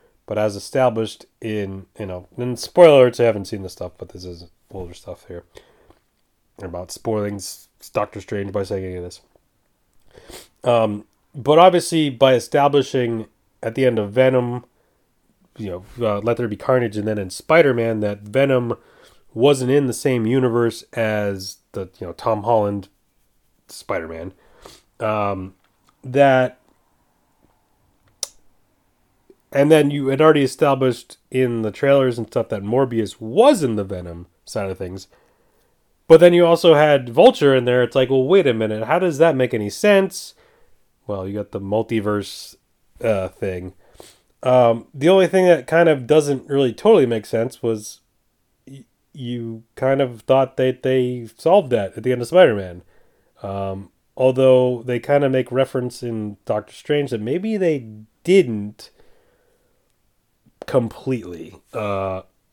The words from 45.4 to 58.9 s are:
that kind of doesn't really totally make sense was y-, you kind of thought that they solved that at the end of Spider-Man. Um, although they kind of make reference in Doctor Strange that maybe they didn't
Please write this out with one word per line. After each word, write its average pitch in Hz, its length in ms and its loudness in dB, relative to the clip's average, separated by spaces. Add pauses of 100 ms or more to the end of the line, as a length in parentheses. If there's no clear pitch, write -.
that 160 220 4
kind 165 200 4
of 135 200 0
doesn't 143 420 0
really 139 240 0
totally 202 320 4
make 113 200 -4
sense 117 360 -6
was 110 400 -6 (640)
y-, 135 180 -20 (280)
you 120 500 -10 (120)
kind 135 260 0
of 123 200 -4
thought 131 360 2
that 127 260 -2
they 123 440 -2 (100)
solved 170 340 2
that 101 240 -2
at 107 80 -12
the 123 80 0
end 123 100 -2
of 117 60 -6
Spider-Man. 104 560 2 (580)
Um, 98 500 -8 (260)
although 127 640 2
they 123 160 -4
kind 143 240 0
of 135 80 0
make 131 200 -2
reference 127 520 -4
in 107 420 -8
Doctor 107 280 -6
Strange 147 380 -4
that 113 100 -6
maybe 185 340 -4
they 160 320 -2 (360)
didn't 120 640 0 (1800)